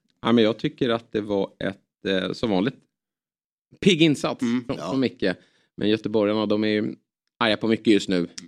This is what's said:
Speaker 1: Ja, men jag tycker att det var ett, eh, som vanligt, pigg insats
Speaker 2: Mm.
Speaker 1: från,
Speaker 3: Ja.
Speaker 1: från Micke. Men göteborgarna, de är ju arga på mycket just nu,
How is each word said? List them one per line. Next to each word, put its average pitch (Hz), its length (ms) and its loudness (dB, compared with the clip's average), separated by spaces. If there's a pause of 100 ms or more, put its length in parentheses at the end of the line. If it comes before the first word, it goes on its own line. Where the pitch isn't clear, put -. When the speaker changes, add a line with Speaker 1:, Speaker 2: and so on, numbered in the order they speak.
(220)
Speaker 1:
Ja, 117 100 2
men 117 120 6
jag 110 140 0
tycker 151 320 -4
att 117 220 -6
det 110 80 -2
var 101 380 -4
ett, 98 200 -6 (280)
eh, 92 260 -2
som 113 180 -2
vanligt, 101 240 0 (1040)
pigg 170 220 4
insats 151 400 0
Speaker 2:
Mm. 120 220 -2
Speaker 1:
från, 131 140 -8
Speaker 3:
Ja. 78 120 -8
Speaker 1:
från 135 100 -2
Micke. - 240 -2 (520)
Men 95 120 -2
göteborgarna, 107 580 0
de 104 180 0
är 107 40 -2
ju 107 260 -2 (460)
arga 107 160 2
på 110 120 -4
mycket 110 240 0
just 101 160 2
nu, 87 180 0 (220)